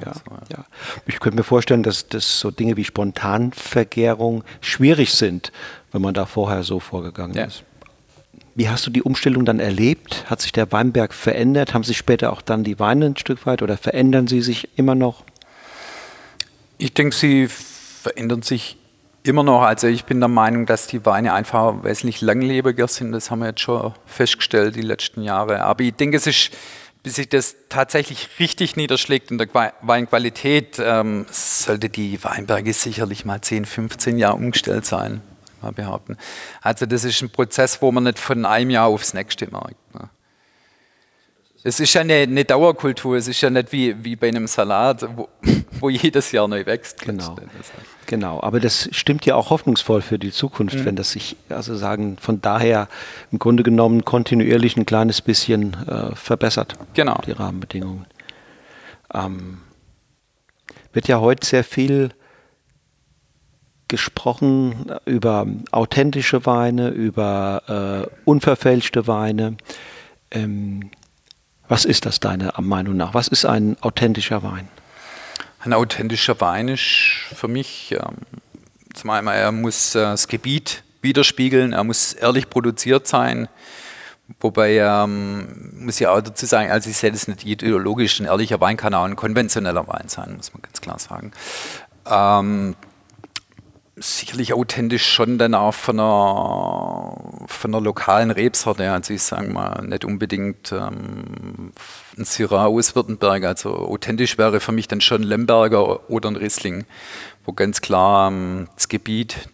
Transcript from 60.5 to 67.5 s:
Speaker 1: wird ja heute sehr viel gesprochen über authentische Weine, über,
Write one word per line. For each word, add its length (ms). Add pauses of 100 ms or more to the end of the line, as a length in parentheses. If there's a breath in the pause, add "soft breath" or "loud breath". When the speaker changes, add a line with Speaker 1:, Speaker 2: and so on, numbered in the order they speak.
Speaker 1:
wird 140
ja 120
heute 260
sehr 180
viel 460 (1800 soft breath)
gesprochen 1080 (120)
über 400 (260)
authentische 760
Weine, 420
über, 1200